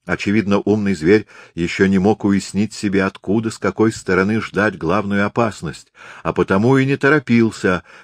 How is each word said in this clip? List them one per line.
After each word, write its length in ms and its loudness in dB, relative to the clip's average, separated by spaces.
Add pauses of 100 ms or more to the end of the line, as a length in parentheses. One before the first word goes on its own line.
Очевидно, 520 0
умный 360 0
зверь 320 2 (280)
ещё 320 0
не 120 2
мог 260 2
уяснить 500 -2
себе, 300 -2
откуда, 460 -4
с 80 -12
какой 320 0
стороны 500 0
ждать 360 -2
главную 480 -2
опасность, 680 -6 (300)
а 120 -4
потому 420 2
и 80 2
не 140 -2
торопился, 840 2 (200)